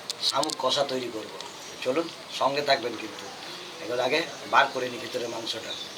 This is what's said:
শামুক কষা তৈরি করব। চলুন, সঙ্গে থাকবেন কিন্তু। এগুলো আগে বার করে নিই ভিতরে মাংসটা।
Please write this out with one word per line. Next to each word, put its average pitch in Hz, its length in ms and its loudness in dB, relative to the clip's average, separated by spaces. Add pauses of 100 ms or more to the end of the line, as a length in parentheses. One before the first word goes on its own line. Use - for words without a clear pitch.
(280)
শামুক 143 300 2
কষা 127 340 4
তৈরি 123 240 0
করব। 101 160 -6 (520)
চলুন, 151 220 4 (340)
সঙ্গে 135 280 4
থাকবেন 113 340 4
কিন্তু। 104 240 -8 (580)
এগুলো 123 240 2
আগে 151 120 4 (340)
বার 123 200 8
করে 127 160 0
নিই 117 140 -6
ভিতরে 117 300 -2
মাংসটা। 113 380 -4 (260)